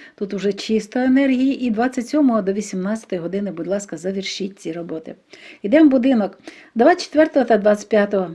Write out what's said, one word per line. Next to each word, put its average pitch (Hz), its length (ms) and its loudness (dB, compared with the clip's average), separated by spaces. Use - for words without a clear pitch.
тут 202 180 -8
уже 202 200 -2
чисто 214 460 -4
енергії, 262 640 2
і 240 60 -2
двадцять 240 360 -2
сьомого 254 340 2
до 190 120 -2
вісімнадцятої 196 680 -6
години, 190 300 -6
будь 165 160 -8
ласка, 196 300 -6
завершіть 190 600 -8
ці 165 120 -10
роботи. 170 440 -12
Йдемо 285 220 6
в 277 60 8
будинок. 240 480 0
Двадцять 311 280 4
четвертого 302 420 2
та 226 120 2
двадцять 208 320 0
п'ятого — 202 460 0